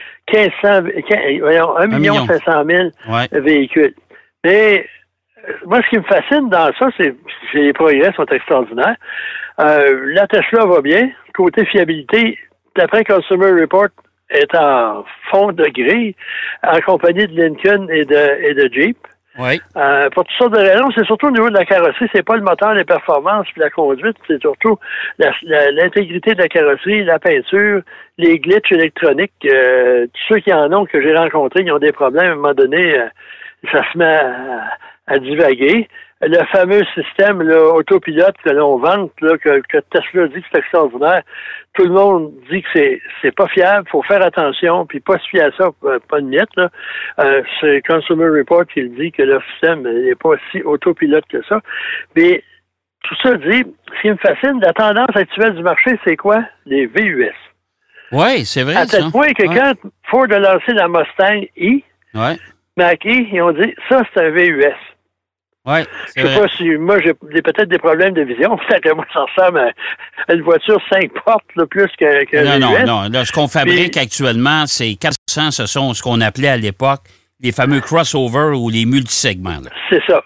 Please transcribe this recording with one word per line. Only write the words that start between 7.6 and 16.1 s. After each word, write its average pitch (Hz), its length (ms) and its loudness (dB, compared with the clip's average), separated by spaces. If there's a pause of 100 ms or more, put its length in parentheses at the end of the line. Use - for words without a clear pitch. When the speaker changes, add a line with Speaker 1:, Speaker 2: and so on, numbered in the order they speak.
Speaker 1:
progrès 160 420 2
sont 151 100 -2
extraordinaires. 131 720 -2 (640)
Euh, 143 400 2 (140)
la 196 120 2
Tesla 220 380 0
va 180 160 4
bien. 190 300 2 (240)
Côté 190 320 2
fiabilité, 175 720 0 (400)
d'après 202 280 2
Consumer 190 560 2
Report, 190 280 2 (420)
est 147 260 0
en 120 480 0 (260)
fond 196 220 2
de 165 160 0
grille, 180 480 -2 (500)